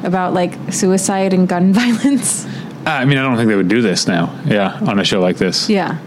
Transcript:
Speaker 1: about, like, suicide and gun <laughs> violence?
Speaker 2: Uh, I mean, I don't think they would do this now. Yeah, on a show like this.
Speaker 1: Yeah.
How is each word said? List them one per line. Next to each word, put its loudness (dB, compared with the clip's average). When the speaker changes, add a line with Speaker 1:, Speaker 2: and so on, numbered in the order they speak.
Speaker 1:
about, -2
like, 0
suicide 0
and 4
gun 2
<laughs> -
violence? 0
Speaker 2:
Uh, -12
I 0
mean, 4
I 0
don't 0
think 2
they 2
would 2
do 2
this 0
now. -2
Yeah, 0
on 0
a 0
show 0
like 2
this. -2
Speaker 1:
Yeah. 0